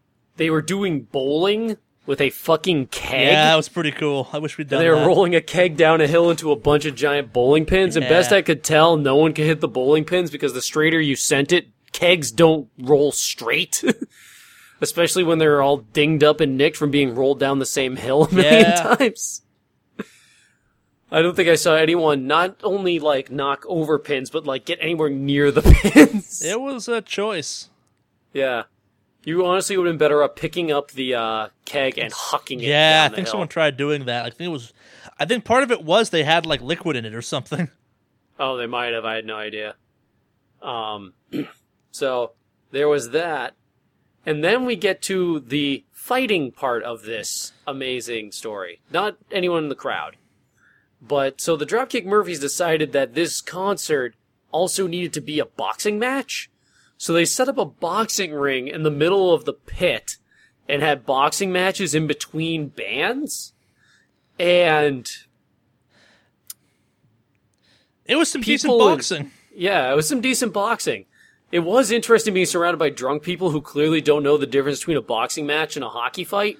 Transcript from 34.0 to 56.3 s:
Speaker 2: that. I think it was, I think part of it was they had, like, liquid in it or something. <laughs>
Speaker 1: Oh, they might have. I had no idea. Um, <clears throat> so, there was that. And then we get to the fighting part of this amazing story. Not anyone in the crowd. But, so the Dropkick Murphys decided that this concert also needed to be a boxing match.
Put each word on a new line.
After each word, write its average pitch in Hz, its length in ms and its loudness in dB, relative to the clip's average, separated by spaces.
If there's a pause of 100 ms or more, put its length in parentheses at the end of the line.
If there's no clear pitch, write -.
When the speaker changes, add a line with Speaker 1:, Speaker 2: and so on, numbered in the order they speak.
Speaker 2:
that. 120 200 -4
I 123 40 -10
think 170 180 -12
it 170 60 -6
was, 120 180 -12 (480)
I 147 60 -2
think 220 180 -2
part 254 200 2
of 247 80 -2
it 196 120 -2
was 190 280 2
they 160 120 0
had, 160 220 2
like, 147 160 -4
liquid 143 340 -4
in 120 80 -6
it 110 100 -14
or 113 80 -10
something. 139 520 -6
<laughs> - 640 -20
Speaker 1:
Oh, 135 160 -4
they 120 100 -6
might 120 280 -6
have. 113 100 -6
I 113 120 -6
had 110 100 -8
no 110 100 -10
idea. 107 400 -10 (840)
Um, 107 500 -10 (180)
<clears throat> - 640 -14
so, 127 400 -4 (400)
there 143 160 -2
was 143 220 0
that. 151 440 -4 (720)
And 151 200 -2
then 247 200 0
we 240 120 -2
get 190 260 -2
to 175 380 -2
the 139 500 -4
fighting 214 600 -2
part 123 300 -4
of 117 200 -10
this 107 480 -10 (160)
amazing 123 640 -8
story. 95 480 -12 (100)
Not 185 280 -4 (120)
anyone 180 340 -2
in 147 60 -6
the 131 60 -8
crowd. 85 400 -8 (880)
But, 135 380 -2
so 165 140 -2
the 147 100 -4
Dropkick 226 400 -4
Murphys 190 340 -2
decided 156 520 -2
that 127 240 -2
this 160 260 -2
concert 165 720 -4 (380)
also 185 340 -2
needed 175 280 -6
to 151 80 -8
be 147 180 -6
a 135 60 -2
boxing 208 520 -4
match. 254 540 -6 (480)